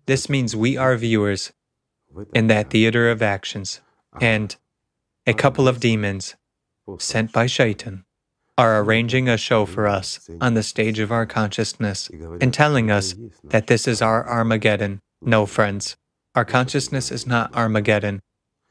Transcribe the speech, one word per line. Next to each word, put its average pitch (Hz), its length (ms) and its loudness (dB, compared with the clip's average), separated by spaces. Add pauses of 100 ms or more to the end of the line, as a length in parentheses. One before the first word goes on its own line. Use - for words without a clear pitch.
This 135 240 0
means 127 260 -2
we 120 220 0
are 131 200 2
viewers 107 560 0 (800)
in 113 140 2
that 107 220 4
theater 113 420 4
of 110 100 -2
actions. 101 600 -4 (380)
And 110 360 0 (720)
a 120 60 4
couple 131 340 2
of 120 120 2
demons 104 560 -2 (600)
sent 110 340 -4
by 117 140 2
Shaitan 107 600 -2 (520)
are 113 240 6
arranging 117 480 2
a 117 80 4
show 107 280 2
for 101 220 -2
us 98 420 -4 (120)
on 123 120 2
the 110 100 0
stage 110 360 -2
of 110 140 -2
our 117 120 0
consciousness 104 840 -4 (320)
and 127 120 2
telling 139 380 2
us 95 240 0 (280)
that - 240 0
this 117 200 2
is 113 140 0
our 113 260 2
Armageddon. 110 720 0 (200)
No, 110 240 2
friends, 101 500 -2 (400)
our 120 80 2
consciousness 131 680 -2
is 120 160 -10
not 120 300 -2
Armageddon. 107 680 0 (500)